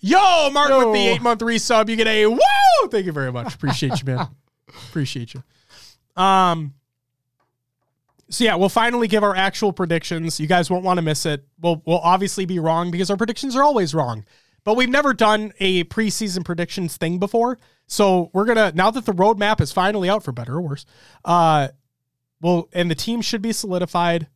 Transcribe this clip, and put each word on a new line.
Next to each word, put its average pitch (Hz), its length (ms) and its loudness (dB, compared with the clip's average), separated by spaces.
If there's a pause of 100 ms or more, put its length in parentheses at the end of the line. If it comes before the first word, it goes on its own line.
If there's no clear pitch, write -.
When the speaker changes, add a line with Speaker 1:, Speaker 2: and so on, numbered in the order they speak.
Speaker 1:
Yo, 330 500 4
Martin 277 280 4
with 233 160 2
the 202 100 2
Speaker 2:
Yo. 233 80 2
Speaker 1:
eight-month 233 280 0
resub. 226 480 0
You 226 80 -2
get 220 100 2
a 214 200 2
woo! 233 120 2 (520)
Thank 202 160 -2
you 175 60 -6
very 135 200 -6
much. 123 220 -8
Appreciate 135 460 -2
you, 131 140 -10
man. 123 140 -4 (260)
Speaker 2:
<laughs> - 140 -20 (200)
Speaker 1:
Appreciate 131 460 -8
you. 131 80 -16 (800)
Um, 180 520 2 (1600)
so, - 140 -2
yeah, 220 100 2
we'll 180 160 2
finally 233 380 0
give 208 140 2
our 202 140 2
actual 196 380 0
predictions. 165 680 -4
You 156 60 -4
guys 175 240 2
won't 180 140 -2
wanna 180 180 0
miss 151 240 -2
it. 147 200 -6 (140)
We'll, 165 240 -2
we'll 170 140 0
obviously 185 480 0
be 180 120 -4
wrong 165 320 -2
because 175 200 -2
our 202 80 -2
predictions 233 360 -4
are 262 80 2
always 220 320 2
wrong. 120 300 -4 (400)
But 214 100 2
we've 254 140 0
never 277 240 2
done 214 460 2
a 185 260 0
preseason 196 600 -4
predictions 175 520 -6
thing 175 220 -4
before. 233 400 -2 (300)
So 185 440 2
we're 190 120 0
gonna, 220 300 2
now 185 180 2
that 233 120 -6
the 220 80 -2
roadmap 202 480 2
is 143 120 -2
finally 190 360 0
out, 208 140 0
for 147 100 -10
better 120 220 -10
or 165 80 -6
worse, 143 240 -10 (380)
uh, 160 440 4 (720)
well, 170 320 0
and 175 180 -2
the 160 40 -2
team 233 260 -6
should 220 220 -4
be 226 100 -2
solidified. 175 840 -2